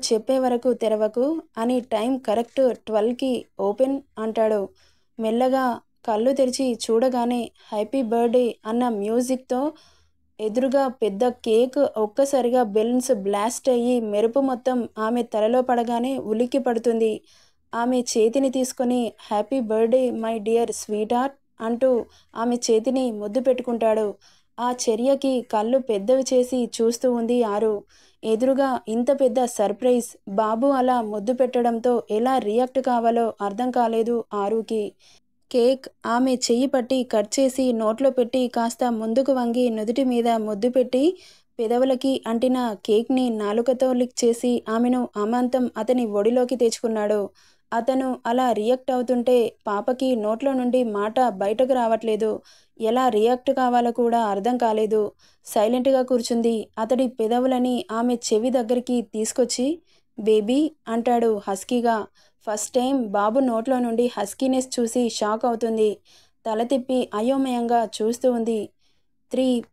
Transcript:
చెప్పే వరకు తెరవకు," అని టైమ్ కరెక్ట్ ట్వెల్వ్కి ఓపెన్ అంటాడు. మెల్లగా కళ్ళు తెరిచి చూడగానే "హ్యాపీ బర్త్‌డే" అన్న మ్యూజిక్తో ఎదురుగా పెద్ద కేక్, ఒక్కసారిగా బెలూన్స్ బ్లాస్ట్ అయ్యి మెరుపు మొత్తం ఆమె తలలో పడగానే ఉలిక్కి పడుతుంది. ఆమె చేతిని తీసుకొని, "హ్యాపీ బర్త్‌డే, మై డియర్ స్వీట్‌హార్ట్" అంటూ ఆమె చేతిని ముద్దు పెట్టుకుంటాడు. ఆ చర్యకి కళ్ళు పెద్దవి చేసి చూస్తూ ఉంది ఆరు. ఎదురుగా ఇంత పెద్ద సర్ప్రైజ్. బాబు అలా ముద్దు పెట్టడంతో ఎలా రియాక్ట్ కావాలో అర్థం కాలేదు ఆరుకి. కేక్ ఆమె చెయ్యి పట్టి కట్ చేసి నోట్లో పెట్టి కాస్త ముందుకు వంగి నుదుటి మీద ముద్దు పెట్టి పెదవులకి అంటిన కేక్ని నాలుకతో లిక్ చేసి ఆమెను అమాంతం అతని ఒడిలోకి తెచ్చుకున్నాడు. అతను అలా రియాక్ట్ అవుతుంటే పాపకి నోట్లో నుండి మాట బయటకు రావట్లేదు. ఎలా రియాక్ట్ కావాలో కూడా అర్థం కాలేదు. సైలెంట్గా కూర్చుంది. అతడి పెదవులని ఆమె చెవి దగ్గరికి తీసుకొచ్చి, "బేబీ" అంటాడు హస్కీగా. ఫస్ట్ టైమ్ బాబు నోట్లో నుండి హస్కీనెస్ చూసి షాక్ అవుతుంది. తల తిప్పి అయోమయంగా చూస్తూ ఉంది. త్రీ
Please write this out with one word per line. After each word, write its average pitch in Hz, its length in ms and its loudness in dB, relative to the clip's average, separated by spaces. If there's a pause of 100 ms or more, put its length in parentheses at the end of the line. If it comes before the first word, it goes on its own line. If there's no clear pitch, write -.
చెప్పే 226 360 0
వరకు 254 340 0
తెరవకు," 220 540 0 (300)
అని 240 300 0
టైమ్ 226 340 -2
కరెక్ట్ 233 420 -2 (200)
ట్వెల్వ్కి 240 500 -2 (260)
ఓపెన్ 240 380 0 (220)
అంటాడు. 220 420 0 (580)
మెల్లగా 247 460 0 (400)
కళ్ళు 226 280 0
తెరిచి 262 340 0 (140)
చూడగానే 240 600 0 (240)
"హ్యాపీ 220 380 -4
బర్త్‌డే" 233 440 2 (200)
అన్న 226 160 0 (120)
మ్యూజిక్తో 247 680 -2 (760)
ఎదురుగా 247 460 0 (100)
పెద్ద 202 300 -2 (160)
కేక్, 240 400 2 (160)
ఒక్కసారిగా 247 680 0
బెలూన్స్ 233 560 0
బ్లాస్ట్ 202 480 -2
అయ్యి 247 360 2
మెరుపు 220 360 0
మొత్తం 254 380 -2 (200)
ఆమె 226 260 0
తలలో 233 380 0
పడగానే 240 500 -2 (120)
ఉలిక్కి 240 360 0
పడుతుంది. 226 520 0 (640)
ఆమె 247 260 0
చేతిని 247 500 2
తీసుకొని, 247 680 -2
"హ్యాపీ 214 400 -2
బర్త్‌డే, 226 500 2
మై 226 280 -4
డియర్ 226 340 0
స్వీట్‌హార్ట్" 214 640 -4 (240)
అంటూ 240 440 0 (320)
ఆమె 240 200 -2
చేతిని 240 560 0
ముద్దు 208 280 -4
పెట్టుకుంటాడు. 226 720 0 (460)
ఆ 247 120 -2
చర్యకి 254 680 0
కళ్ళు 226 380 0
పెద్దవి 254 440 0
చేసి 247 480 0 (100)
చూస్తూ 233 320 2
ఉంది 240 300 0
ఆరు. 214 420 -2 (400)
ఎదురుగా 254 640 0
ఇంత 247 320 0
పెద్ద 254 240 2
సర్ప్రైజ్. 226 600 0 (220)
బాబు 220 380 0
అలా 254 360 2
ముద్దు 214 300 -4
పెట్టడంతో 240 760 0
ఎలా 247 280 0
రియాక్ట్ 240 420 0
కావాలో 233 600 0
అర్థం 208 300 -4
కాలేదు 226 540 0 (100)
ఆరుకి. 208 580 -2 (580)
కేక్ 254 360 2 (200)
ఆమె 254 280 2
చెయ్యి 240 320 0
పట్టి 262 360 0
కట్ 226 380 -2
చేసి 254 320 2
నోట్లో 226 380 0
పెట్టి 254 380 0
కాస్త 240 440 -2
ముందుకు 226 400 -2
వంగి 247 380 0
నుదుటి 226 340 -2
మీద 240 240 0
ముద్దు 220 400 0
పెట్టి 262 500 2 (400)
పెదవులకి 254 680 0
అంటిన 233 580 0
కేక్ని 240 460 2
నాలుకతో 233 600 0
లిక్ 247 320 -2
చేసి 233 440 0
ఆమెను 240 480 0
అమాంతం 247 600 0
అతని 240 300 0
ఒడిలోకి 233 500 0
తెచ్చుకున్నాడు. 220 760 0 (420)
అతను 262 540 -2
అలా 247 260 2
రియాక్ట్ 240 380 0
అవుతుంటే 247 600 2 (140)
పాపకి 247 500 -2
నోట్లో 226 360 -2
నుండి 254 320 0
మాట 214 440 -2
బయటకు 220 440 0
రావట్లేదు. 220 680 0 (380)
ఎలా 240 280 2
రియాక్ట్ 240 420 2
కావాలో 247 420 2
కూడా 233 320 2
అర్థం 208 340 -2
కాలేదు. 220 540 0 (320)
సైలెంట్గా 247 580 2
కూర్చుంది. 233 680 0 (100)
అతడి 240 300 0
పెదవులని 247 840 0
ఆమె 240 220 0
చెవి 233 360 0
దగ్గరికి 247 520 0
తీసుకొచ్చి, 240 760 -2 (400)
"బేబీ" 220 520 2 (180)
అంటాడు 233 600 0
హస్కీగా. 226 580 -2 (400)
ఫస్ట్ 214 280 -6
టైమ్ 254 320 2
బాబు 208 340 2
నోట్లో 247 380 0
నుండి 240 400 0
హస్కీనెస్ 254 600 -2
చూసి 240 280 0
షాక్ 220 360 -2
అవుతుంది. 226 520 0 (500)
తల 220 160 -2
తిప్పి 254 520 0
అయోమయంగా 240 720 0
చూస్తూ 233 480 0
ఉంది. 226 360 -2 (600)
త్రీ 247 320 0 (100)